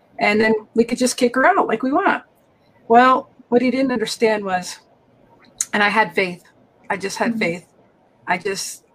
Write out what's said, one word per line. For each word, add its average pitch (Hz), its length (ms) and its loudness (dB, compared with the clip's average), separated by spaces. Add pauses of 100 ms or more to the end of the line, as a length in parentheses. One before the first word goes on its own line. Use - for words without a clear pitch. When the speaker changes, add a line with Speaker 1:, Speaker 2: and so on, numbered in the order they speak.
(180)
Speaker 1:
And 208 220 2
then 220 140 2 (200)
we 226 100 2
could 240 140 -4
just 247 200 0
kick 240 160 0
her 262 100 2
out 359 220 2
like - 160 -4
we 262 100 -2
want." 349 300 0 (680)
Well, 254 420 4 (180)
what 240 140 2
he 254 80 2
didn't 262 220 -2
understand 220 520 -2
was, 185 340 -6 (960)
and 208 80 0
I 208 60 2
had 208 260 0
faith. 180 300 -4 (440)
I 202 80 -4
just 196 220 -10
had 220 140 -2
Speaker 2:
Mm-hmm. 226 80 -6
Speaker 1:
faith. 175 320 -6 (540)
I - 120 -2
just, - 460 -10 (100)